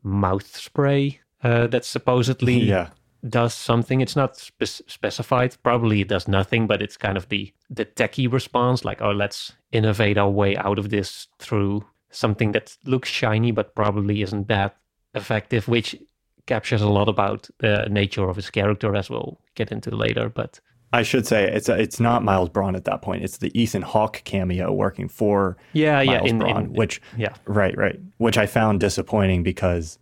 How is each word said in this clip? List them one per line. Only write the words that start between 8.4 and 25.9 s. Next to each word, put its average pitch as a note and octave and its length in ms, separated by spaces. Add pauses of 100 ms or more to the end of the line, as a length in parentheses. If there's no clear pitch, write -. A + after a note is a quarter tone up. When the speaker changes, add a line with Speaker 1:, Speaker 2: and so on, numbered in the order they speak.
Speaker 1:
like, G2+ 160
"Oh, G#2+ 100
let's G2+ 400 (220)
innovate G#2+ 440
our G2+ 120
way G2 260
out G2 240
of G2+ 100
this G2+ 380 (120)
through G2+ 440 (280)
something G#2+ 420
that - 320
looks C3 240
shiny A2+ 420
but G#2+ 240
probably G#2 460
isn't G2+ 260
that G2+ 280 (380)
effective," G#2+ 540
which A#2 280 (500)
captures A2 360
a G#2 80
lot G2+ 200
about G#2 400 (100)
the G#2+ 300
nature G2+ 400
of F2+ 60
his G2 140
character, G#2 460
as G2 140
we'll - 300 (160)
get G#2+ 160
into G#2+ 240
later. A2+ 340
But - 300 (320)
Speaker 2:
I A#2+ 120
should A#2 220
say G#2 260
it's, G#2+ 180
it's G#2 300
not A#2 240
Miles F#2+ 260
Braun F#2+ 260
at F2+ 100
that - 160
point. F#2 220
It's - 140
the - 220
Ethan A2 220
Hawke - 440
cameo F2+ 460
working G2 360
for G2 500 (160)
Speaker 1:
Yeah, D3+ 280